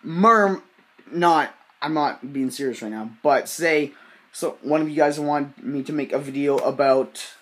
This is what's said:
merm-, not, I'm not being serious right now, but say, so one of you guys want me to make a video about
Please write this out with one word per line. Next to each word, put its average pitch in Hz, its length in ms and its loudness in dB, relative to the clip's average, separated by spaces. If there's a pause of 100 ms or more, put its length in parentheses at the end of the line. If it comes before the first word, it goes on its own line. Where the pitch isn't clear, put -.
merm-, 196 580 4 (480)
not, 165 420 2 (280)
I'm 151 120 -4
not 147 400 -2
being 131 180 -2
serious 131 300 -6
right 107 100 -8
now, 110 200 -10 (100)
but 139 260 2
say, 151 440 0 (400)
so - 300 -6
one 151 200 0
of 156 80 -2
you 147 60 -8
guys 147 240 2
want 143 440 -4
me 139 200 -6
to 147 100 -8
make 143 180 -4
a 135 80 -2
video 139 380 -2
about 135 680 0 (160)